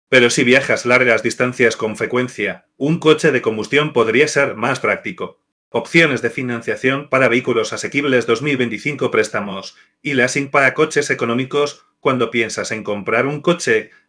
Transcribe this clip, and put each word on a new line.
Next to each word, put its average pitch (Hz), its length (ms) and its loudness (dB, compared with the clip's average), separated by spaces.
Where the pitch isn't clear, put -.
Pero 120 220 6
si 139 140 0
viajas 123 420 2
largas 120 380 2
distancias 123 520 0
con 110 200 -4
frecuencia, 110 680 -4
un 156 240 -2
coche 156 320 4
de 123 100 0
combustión 127 500 0
podría 120 360 4
ser 139 260 0
más 120 240 -2
práctico. 98 600 -6
Opciones 135 500 0
de 117 80 -2
financiación 127 800 -4
para 131 200 2
vehículos 113 440 0
asequibles. 127 540 0
Dos 113 160 0
mil 143 160 -2
veinticinco 123 520 -4
préstamos 101 640 -4
y 147 100 -6
leasing 135 380 0
para 135 240 2
coches 156 340 0
económicos. 131 760 -2
Cuando 123 320 0
piensas 110 420 -4
en 110 100 -6
comprar 104 440 -2
un 147 140 -4
coche, 131 500 0